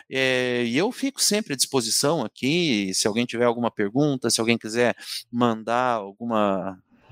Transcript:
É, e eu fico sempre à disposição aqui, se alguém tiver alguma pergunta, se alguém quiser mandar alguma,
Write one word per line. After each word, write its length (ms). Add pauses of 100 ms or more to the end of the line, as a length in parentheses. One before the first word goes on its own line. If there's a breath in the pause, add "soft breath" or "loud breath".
(120 loud breath)
É, 540
e 120
eu 140
fico 300
sempre 320
à 20
disposição 680
aqui, 720
se 140
alguém 180
tiver 200
alguma 260
pergunta, 580
se 120
alguém 160
quiser 360 (380 loud breath)
mandar 680
alguma, 800 (340 soft breath)